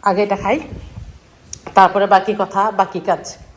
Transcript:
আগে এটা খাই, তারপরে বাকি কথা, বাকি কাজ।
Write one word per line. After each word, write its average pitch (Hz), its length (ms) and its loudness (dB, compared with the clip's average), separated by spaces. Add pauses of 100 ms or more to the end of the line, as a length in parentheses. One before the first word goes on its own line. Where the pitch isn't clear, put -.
আগে 196 200 2
এটা 202 120 0
খাই, 196 240 -2 (1160)
তারপরে 196 320 4
বাকি 196 320 4
কথা, 196 320 0
বাকি 190 280 -2
কাজ। 170 240 -2 (340)